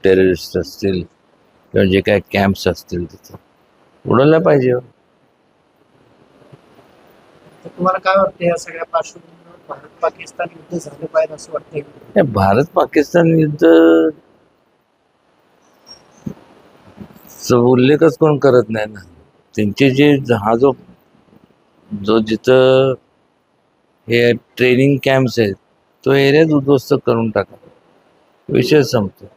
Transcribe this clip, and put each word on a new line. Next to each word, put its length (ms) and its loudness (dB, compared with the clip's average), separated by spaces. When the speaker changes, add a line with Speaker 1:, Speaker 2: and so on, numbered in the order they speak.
Speaker 1:
टेररिस्ट 540 2
असतील 440 -6
किंवा 120 0
जे 160 0
काही 200 0
कॅम्प्स 360 -2
असतील 440 -8
तिथे 220 -20
उडवलं 340 2
पाहिजे. 300 2
Speaker 2:
तर 40 -16
तुम्हाला 300 -4
काय 180 -2
वाटतं, 280 -2
या 120 0
सगळ्या 280 -14
पार्श्वभूमीवर 720 -12
भारत 340 -18
पाकिस्तान 440 -8
युद्ध 220 -12
झालं 280 -16
पाहिजे 280 -4
असं 180 -20
वाटतंय? 280 -12
Speaker 1:
नाही, 520 -4
भारत 320 0
पाकिस्तान 640 0
युद्ध 280 0
चा 280 -4
उल्लेखच 640 2
कोण 200 2
करत 300 2
नाही 180 -6
ना. 140 -18
त्यांचे 340 0
जे 280 2
ज-, 140 -4
हा 240 -2
जो, 160 2
जो 140 0
जिथं 720 0
हे 240 2
ट्रेनिंग 680 0
कॅम्प्स 360 0
आहेत, 160 0
तो 80 0
एरियाच 380 2
उद्ध्वस्त 440 0
करून 240 -2
टाका, 260 -6
विषय 340 0
संपतो. 420 -4